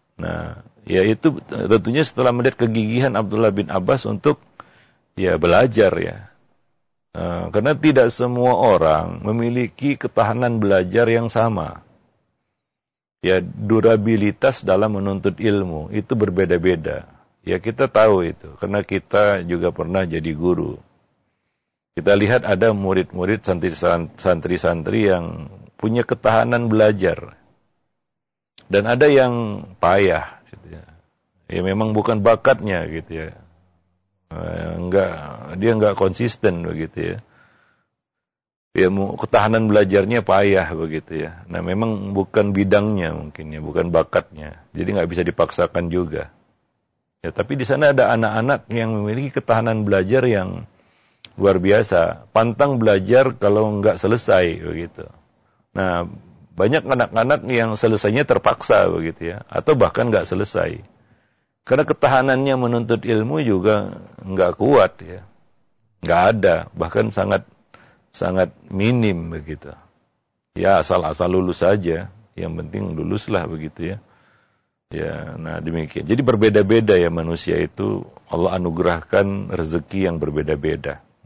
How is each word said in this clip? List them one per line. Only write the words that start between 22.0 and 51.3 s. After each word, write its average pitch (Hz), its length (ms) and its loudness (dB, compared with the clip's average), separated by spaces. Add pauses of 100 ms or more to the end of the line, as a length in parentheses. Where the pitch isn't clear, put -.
lihat 107 320 2
ada 98 240 4
murid-murid 95 720 -2
santri-san-, 85 720 -2
santri-santri 87 960 0
yang 82 400 -4 (240)
punya 113 320 -2
ketahanan 117 640 0
belajar. 104 640 2 (1400)
Dan 101 160 2
ada 123 240 4
yang 120 560 2 (160)
payah, 87 640 2
gitu, 80 320 -20
ya. 82 60 -20 (640)
Ya, 87 140 -4
memang 107 260 0
bukan 107 320 0
bakatnya, 104 640 2
gitu, 80 400 -10
ya. - 80 -18 (920)
Eh, 82 500 -10
enggak, 92 320 0 (480)
dia 110 160 2
enggak 104 240 2
konsisten, 95 640 -2
begitu, 82 540 -8
ya. - 20 -14 (1600)
Ya, 92 140 4
mu-, 98 260 -4
ketahanan 110 480 2
belajarnya 104 560 4
payah, 95 540 2
begitu, 80 500 -8
ya. 85 240 -18
Nah, 87 140 -8
memang 98 500 -4
bukan 101 400 0
bidangnya 101 560 0
mungkin, 78 400 -14
ya, 78 140 -14
bukan 80 240 -4
bakatnya. 80 720 -2 (100)
Jadi - 180 -6 (120)
nggak 85 100 -2
bisa 82 140 -2
dipaksakan 87 640 -2
juga. 78 400 -6 (920)
Ya, 82 100 -8
tapi 139 240 -4
di 131 80 -4
sana 143 240 4
ada 127 240 4
anak-anak 113 560 -2
yang 113 240 -2
memiliki 113 460 -4
ketahanan 113 420 0
belajar 101 460 2
yang 92 400 -4 (720)